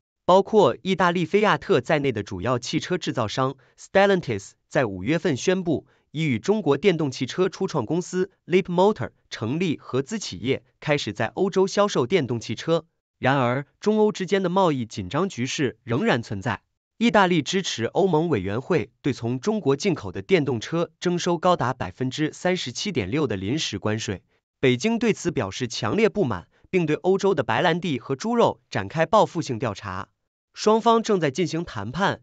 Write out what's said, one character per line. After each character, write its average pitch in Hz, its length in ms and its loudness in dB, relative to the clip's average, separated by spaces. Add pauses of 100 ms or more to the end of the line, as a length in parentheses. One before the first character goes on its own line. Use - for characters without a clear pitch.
(240)
包 190 200 6
括 196 400 4
意 185 120 0
大 175 140 4
利 175 160 0
菲 202 160 2
亚 185 160 4
特 151 240 2
在 156 160 2
内 143 140 0
的 107 100 -2
主 98 200 -8
要 120 180 0
汽 151 200 -4
车 175 200 -2
制 165 120 -4
造 117 160 -2
商 135 280 -2 (200)
Stellantis 190 760 0 (180)
在 143 160 2
五 95 180 -6
月 143 140 2
份 - 180 0
宣 185 280 0
布， 160 240 -2 (240)
已 151 140 -4
与 131 120 2
中 214 240 0
国 143 160 2
电 175 180 4
动 156 140 0
汽 127 160 -6
车 185 240 0
初 - 160 -4
创 143 220 -2
公 160 160 -2
司 185 260 -4 (160)
Leap 175 200 -8
Motor 180 440 0 (220)
成 123 280 -4
立 175 200 -2
合 131 240 -4
资 214 160 -8
企 - 180 -10
业， 113 260 -4 (160)
开 147 200 0
始 113 120 -6
在 110 140 -4
欧 185 240 -2
洲 190 160 2
销 202 220 0
售 160 180 0
电 143 220 0
动 120 120 -4
汽 113 140 -8
车。 160 320 -2 (320)
然 135 220 2
而， 127 260 0 (140)
中 214 180 0
欧 214 140 4
之 190 160 -6
间 196 160 0
的 180 60 0
贸 180 220 4
易 127 140 -2
紧 101 240 -8
张 156 180 -2
局 131 200 -4
势 131 360 -2
仍 127 220 -2
然 160 160 2
存 104 180 -8
在。 95 220 -4 (360)
意 233 120 2
大 208 160 6
利 175 160 2
支 185 220 -2
持 - 220 -4
欧 170 200 2
盟 170 240 2
委 120 120 0
员 98 200 -4
会 143 300 -2 (100)
对 147 100 0
从 120 280 -4
中 214 200 -2
国 139 160 2
进 160 200 0
口 98 160 -8
的 98 100 -8
电 160 240 2
动 123 160 -2
车 165 380 -4
征 175 180 0
收 175 220 -2
高 180 160 4
达 131 180 0
百 - 160 -8
分 131 220 -4
之 147 200 -4
三 180 240 -2
十 151 160 -6
七 208 200 -6
点 113 180 -2
六 104 160 0
的 110 100 -2
临 98 220 -2
时 107 220 -6
关 107 180 -2
税。 104 240 -6 (380)
北 127 180 4
京 220 220 0
对 226 120 4
此 170 200 -4
表 117 180 -2
示 120 180 -6
强 117 300 -4
烈 214 120 4
不 208 140 -2
满， 104 240 -4 (220)
并 180 160 2
对 147 100 0
欧 185 220 2
洲 190 160 2
的 147 80 0
白 117 220 0
兰 175 180 2
地 156 180 -2
和 - 160 -6
猪 226 200 -4
肉 196 340 2
展 101 180 -4
开 156 200 0
报 202 180 4
复 160 160 -4
性 123 160 -4
调 110 160 -4
查。 95 360 -10 (440)
双 220 280 2
方 226 200 4
正 208 180 0
在 151 120 0
进 170 160 -2
行 160 180 -6
谈 107 260 -8
判， 156 320 -2